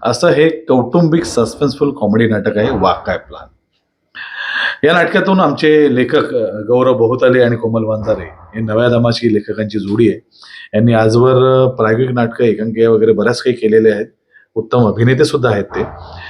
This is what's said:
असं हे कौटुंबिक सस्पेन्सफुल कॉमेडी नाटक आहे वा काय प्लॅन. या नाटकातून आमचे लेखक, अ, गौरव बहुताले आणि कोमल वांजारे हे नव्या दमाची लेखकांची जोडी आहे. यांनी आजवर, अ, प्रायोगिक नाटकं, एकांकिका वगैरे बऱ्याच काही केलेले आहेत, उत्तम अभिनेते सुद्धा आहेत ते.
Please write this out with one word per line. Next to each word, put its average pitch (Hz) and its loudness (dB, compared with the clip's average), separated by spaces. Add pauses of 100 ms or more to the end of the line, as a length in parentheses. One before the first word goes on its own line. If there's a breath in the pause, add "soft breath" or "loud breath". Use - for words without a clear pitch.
असं 120 -2
हे 156 4
कौटुंबिक 160 0
सस्पेन्सफुल 135 -2
कॉमेडी 110 0
नाटक 104 -2
आहे 110 0
वा 95 0
काय 90 -6
प्लॅन. - -18 (1400 loud breath)
या 165 2
नाटकातून 180 0
आमचे 151 2
लेखक, 131 0
अ, 110 -4
गौरव 123 2
बहुताले 123 2
आणि 117 2
कोमल 113 -2
वांजारे 107 -4
हे - -16
नव्या 113 0
दमाची 117 2
लेखकांची 107 -4
जोडी 104 2
आहे. 87 -4 (540 loud breath)
यांनी 113 2
आजवर, 127 4
अ, 131 2
प्रायोगिक 120 0
नाटकं, 120 -2
एकांकिका 110 0
वगैरे 113 4
बऱ्याच 110 0
काही 127 0
केलेले 110 2
आहेत, 104 -2 (500 soft breath)
उत्तम 113 0
अभिनेते 120 2
सुद्धा 123 -2
आहेत 101 -2
ते. - -6 (460 loud breath)